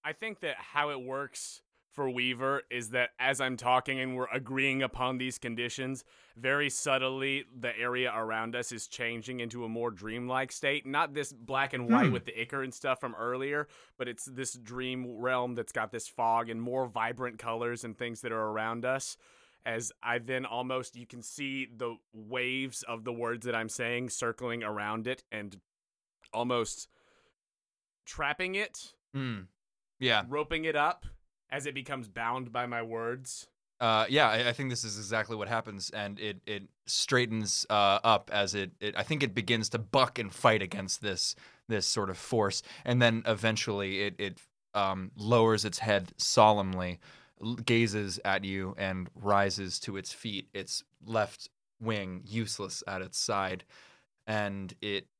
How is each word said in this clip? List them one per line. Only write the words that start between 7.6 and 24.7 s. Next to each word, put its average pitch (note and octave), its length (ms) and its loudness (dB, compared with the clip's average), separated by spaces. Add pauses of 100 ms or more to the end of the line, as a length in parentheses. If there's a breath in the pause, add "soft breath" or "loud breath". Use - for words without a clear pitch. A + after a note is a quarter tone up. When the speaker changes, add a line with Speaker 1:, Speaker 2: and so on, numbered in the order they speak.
Speaker 1:
area B2 380 0
around A2+ 400 -2
us A#2+ 160 -4
is A2+ 160 -10
changing A#2 540 -6
into A#2+ 240 -6
a A2+ 40 -6
more A#2 220 -2
dreamlike B2 640 -4
state. C#3 340 -2
Not C#3 280 0
this C#3+ 180 -4
black C3 400 -2
and B2+ 180 -2
white A#3 160 8
Speaker 2:
Hmm. B2+ 60 6
Speaker 1:
with G2 140 -2
the A2+ 140 -8
ichor C3 220 -4
and C3 100 -6
stuff C3 280 -2
from A#2+ 160 -6
earlier, C3+ 500 -2 (320 loud breath)
but B2+ 100 -4
it's A2+ 160 -10
this B2+ 300 -8
dream B2 640 -6
realm B2 380 2
that's A#2 160 -4
got A2 180 -2
this A2+ 160 -6
fog A#2 420 2
and A2+ 140 -4
more B2+ 240 0
vibrant A#2 520 -2
colors A#2 440 -4
and A2 160 -10
things A#2 220 -6
that A#2 120 -4
are A2 180 0
around A2+ 340 -2
us. C3+ 320 -2 (500 soft breath)
As A2+ 260 -4 (100)
I A#2+ 160 0
then B2+ 280 -4
almost, B2 500 -4
you A#2+ 100 -16
can A#2+ 160 -16
see C3+ 440 -6
the A#2 300 -6 (160)
waves B2 720 -4
of A2+ 200 -6
the A#2+ 80 -2
words A#2 340 -2
that A#2+ 80 0
I'm A2+ 140 0
saying A#2+ 420 -2
circling A#2 520 -4
around G#2+ 440 -2